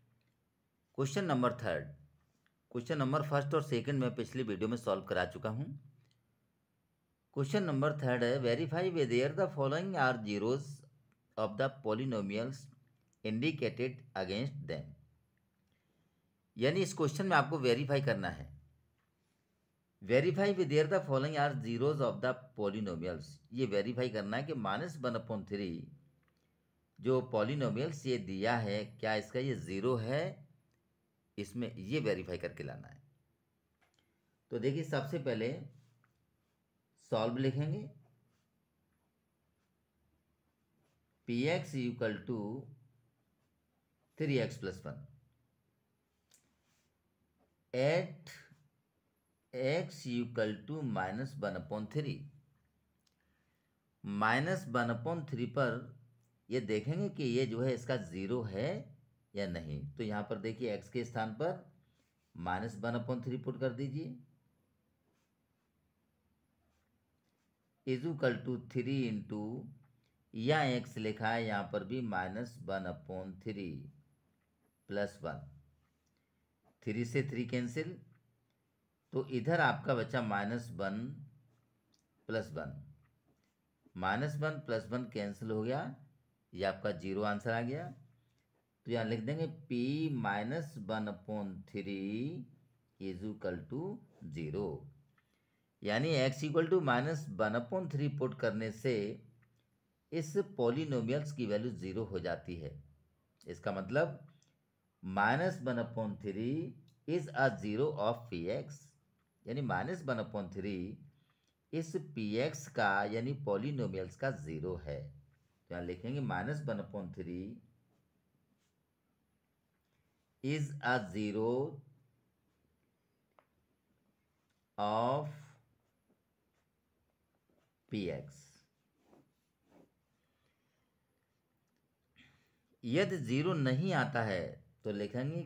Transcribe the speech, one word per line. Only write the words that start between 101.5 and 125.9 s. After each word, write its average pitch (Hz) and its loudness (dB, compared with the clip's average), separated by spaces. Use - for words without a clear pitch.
ज़ीरो 92 -4
हो 95 -4
जाती 85 -4
है। 76 -6
इसका 90 -4
मतलब 123 0
minus 110 2
वन 120 0
upon 110 -4
three 113 -2
is 156 0
a 131 6
zero 107 2
of 117 2
P 85 -4
x, - -10
यानी 123 -4
माइनस 123 0
वन 117 0
upon 95 -6
थ्री 98 -2
इस 160 -4
पी 107 -2
एक्स 156 0
का 107 4
यानी 120 0
polynomials 101 -2
का 135 0
ज़ीरो 80 -4
है। 71 -6
तो 87 -8
यहाँ 87 -4
लिखेंगे 110 -4
माइनस 110 -2
वन 104 -2
upon 95 -8
थ्री 90 -6
is 147 2
a 123 4
zero 107 0
of 117 2